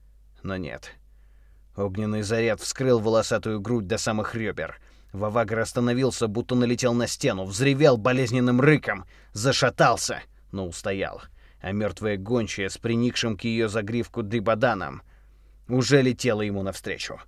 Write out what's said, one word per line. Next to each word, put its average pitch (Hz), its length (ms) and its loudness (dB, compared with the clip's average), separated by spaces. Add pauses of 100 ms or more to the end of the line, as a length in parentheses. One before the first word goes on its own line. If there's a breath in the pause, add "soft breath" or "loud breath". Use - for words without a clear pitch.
(420)
Но 95 140 -6
нет. 73 360 -10 (840)
Огненный 107 460 -2
заряд 113 380 0
вскрыл 131 400 2
волосатую 110 600 0
грудь 107 260 -2
до 107 120 -2
самых 107 360 -2
рёбер. 90 460 -6 (320 soft breath)
Вавагр 107 480 -2
остановился, 120 640 0
будто 113 280 -4
налетел 120 400 2
на 120 120 2
стену, 101 380 -2
взревел 135 520 4
болезненным 123 640 2
рыком, 131 440 4 (280 soft breath)
зашатался — 123 920 2 (300)
но 95 140 -4
устоял. 90 560 -6 (380 soft breath)
А 95 120 -6
мёртвая 104 440 -2
гончая 101 520 -2
с - 100 -10
приникшим 117 580 0
к - 80 -10
её 113 240 0
загривку 113 540 -4
Дрибаданом 107 800 -2 (640)
уже 127 340 4
летела 117 400 0
ему 101 200 -2
навстречу. - 640 -8